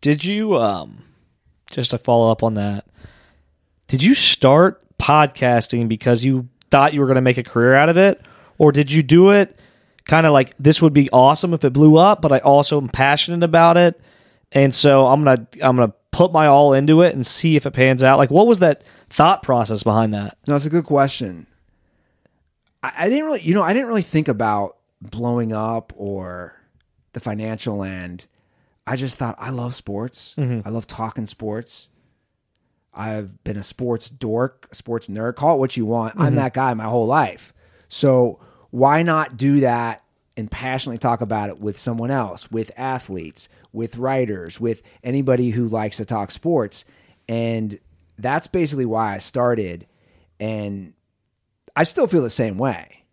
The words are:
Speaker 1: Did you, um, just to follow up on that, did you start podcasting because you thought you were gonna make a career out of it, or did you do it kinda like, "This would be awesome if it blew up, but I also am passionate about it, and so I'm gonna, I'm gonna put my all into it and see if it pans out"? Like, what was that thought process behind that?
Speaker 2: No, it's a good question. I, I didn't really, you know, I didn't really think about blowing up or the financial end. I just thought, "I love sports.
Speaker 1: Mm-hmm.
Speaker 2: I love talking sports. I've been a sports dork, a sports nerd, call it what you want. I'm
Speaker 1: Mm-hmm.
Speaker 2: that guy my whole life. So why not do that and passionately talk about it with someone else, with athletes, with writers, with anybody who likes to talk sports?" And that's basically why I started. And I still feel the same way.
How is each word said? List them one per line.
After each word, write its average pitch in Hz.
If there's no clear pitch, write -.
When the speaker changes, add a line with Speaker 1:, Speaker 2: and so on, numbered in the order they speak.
Speaker 1:
Did 147
you, 208
um, 85
just 123
to 120
follow 117
up 110
on 113
that, 101
did 131
you 226
start 156
podcasting 123
because 113
you 131
thought 143
you 143
were 139
gonna 131
make 123
a 123
career 120
out 143
of 165
it, 190
or 151
did 139
you 156
do 165
it 202
kinda 160
like, 135
"This 147
would 156
be 139
awesome 151
if 156
it 131
blew 151
up, 196
but 156
I 131
also 143
am 131
passionate 147
about 170
it, 175
and 139
so 135
I'm 143
gonna, 127
I'm 127
gonna 117
put 175
my 156
all 143
into 151
it 175
and 131
see 160
if 139
it 139
pans 131
out"? 135
Like, 139
what 185
was 233
that 165
thought 180
process 110
behind 110
that? 101
Speaker 2:
No, 147
it's 143
a 151
good 165
question. 131
I, 131
I 170
didn't 277
really, 285
you 160
know, 202
I 170
didn't 247
really 220
think 156
about 104
blowing 117
up 110
or 92
the 120
financial 110
end. 90
I 127
just 127
thought, 113
"I 120
love 123
sports. -
Speaker 1:
Mm-hmm. 123
Speaker 2:
I 107
love 113
talking 110
sports. 110
I've 107
been 104
a 101
sports 120
dork, 120
a -
sports 117
nerd, 113
call 151
it -
what 131
you 117
want. 113
I'm 151
Speaker 1:
Mm-hmm. 127
Speaker 2:
that 131
guy 131
my 110
whole 113
life. 123
So 127
why 139
not 156
do 139
that 120
and 107
passionately 127
talk 120
about 107
it 85
with 104
someone 117
else, 113
with 113
athletes, 101
with 113
writers, 117
with 117
anybody 127
who 117
likes 107
to 110
talk 101
sports?" 147
And 113
that's 131
basically 147
why 110
I 98
started. 110
And 101
I 151
still 247
feel 170
the 117
same 110
way. 113